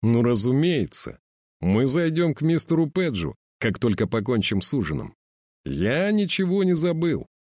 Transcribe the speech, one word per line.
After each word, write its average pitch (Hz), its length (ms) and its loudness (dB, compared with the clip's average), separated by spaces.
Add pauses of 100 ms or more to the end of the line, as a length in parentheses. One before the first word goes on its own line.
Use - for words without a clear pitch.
«Ну, 117 200 4
разумеется. 123 960 0 (420)
Мы 104 260 2
зайдём 160 480 0
к - 80 -8
мистеру 160 460 2
Педжу, 123 460 -4 (240)
как 110 200 -2
только 107 280 0
покончим 107 540 -2
с - 140 -4
ужином. 78 400 -4 (500)
Я 113 480 -2
ничего 196 520 0
не 180 120 2
забыл». 160 500 -2 (280)